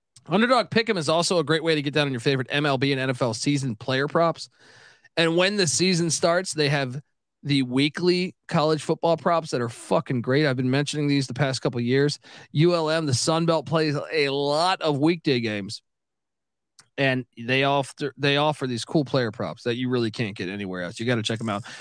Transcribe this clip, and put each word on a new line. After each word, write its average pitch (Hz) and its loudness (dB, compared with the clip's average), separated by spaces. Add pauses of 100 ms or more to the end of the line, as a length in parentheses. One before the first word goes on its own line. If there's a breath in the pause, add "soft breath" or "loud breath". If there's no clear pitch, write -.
(280)
Underdog 220 2
Pick'em 220 0
is 156 -2
also 170 2
a 151 2
great 160 0
way 165 2
to 147 0
get 143 -4
down 147 2
on 135 -2
your 120 -4
favorite 135 0
M 143 0
L 135 2
B 139 0
and 131 -2
N 131 -2
F 123 -4
L 127 0
season 135 -2
player 131 -2
props. 165 0 (680 soft breath)
And 165 2
when 190 2
the 185 2
season 175 2
starts, 175 0
they 151 0
have 139 -2 (440)
the 143 2
weekly 170 0 (120)
college 156 2
football 165 0
props 165 0
that 131 -2
are 120 -2
fucking 139 -2
great. 131 2
I've 131 0
been 127 0
mentioning 147 -2
these 143 0
the 120 -10
past 131 -2
couple 120 0
of 120 0
years. 139 2 (340 loud breath)
U 170 6
L 156 2
M, 160 2
the 131 0
Sun 165 2
Belt, 160 2
plays 151 2 (160)
a 147 2
lot 143 0
of 147 2
weekday 151 2
games, 104 -6 (1120)
and 131 0 (120)
they 127 0
offer, 139 -2
they 143 0
offer 147 0
these 120 -4
cool 151 0
player 127 -2
props - -8
that 120 -2
you 127 -4
really 120 0
can't 104 -6
get 92 -6
anywhere 92 -6
else. 87 -10
You 113 -6
gotta 117 0
check 113 -4
'em 117 -6
out. 104 -4 (160 loud breath)